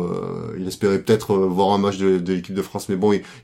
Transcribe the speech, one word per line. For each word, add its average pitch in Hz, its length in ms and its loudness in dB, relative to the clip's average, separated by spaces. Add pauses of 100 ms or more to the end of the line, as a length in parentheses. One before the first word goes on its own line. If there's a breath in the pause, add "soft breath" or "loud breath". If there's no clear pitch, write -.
euh, 87 520 -8
il 92 100 -6
espérait 98 340 0
peut-être, 110 300 2
euh, 95 160 4
voir 95 240 2
un 101 60 4
match 98 180 0
de, 95 220 2
de 90 160 -2
l'équipe 90 200 -6
de 95 80 -2
France, - 280 -10
mais 95 60 -2
bon, 104 180 4
il, 95 80 0 (220 loud breath)